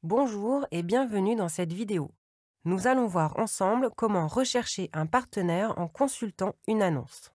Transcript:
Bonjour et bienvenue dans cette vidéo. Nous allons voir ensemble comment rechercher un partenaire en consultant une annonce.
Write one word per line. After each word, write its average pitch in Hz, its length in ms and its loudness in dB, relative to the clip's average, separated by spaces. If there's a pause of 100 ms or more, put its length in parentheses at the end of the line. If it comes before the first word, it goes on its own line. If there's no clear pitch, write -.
Bonjour 233 680 0
et 170 120 -2
bienvenue 214 520 2
dans 190 140 0
cette 170 240 -4
vidéo. 190 380 -4 (520)
Nous 185 240 0
allons 254 200 4
voir 165 320 0
ensemble 226 560 2
comment 196 320 0
rechercher 240 680 -2
un 156 120 -2
partenaire 190 720 0
en 175 80 -2
consultant 202 680 -2 (120)
une 220 140 2
annonce. 156 540 -2